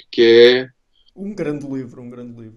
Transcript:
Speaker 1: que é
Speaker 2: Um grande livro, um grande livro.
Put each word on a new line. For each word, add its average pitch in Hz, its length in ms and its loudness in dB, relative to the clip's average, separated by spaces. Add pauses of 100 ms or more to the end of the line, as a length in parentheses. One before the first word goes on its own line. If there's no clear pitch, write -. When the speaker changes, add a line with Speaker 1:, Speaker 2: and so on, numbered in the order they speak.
(100)
Speaker 1:
que 123 120 -2
é 123 460 4 (460)
Speaker 2:
Um 196 200 -16
grande 147 320 -10
livro, 127 340 -14
um 123 80 -20
grande 120 240 -20
livro. 113 240 -20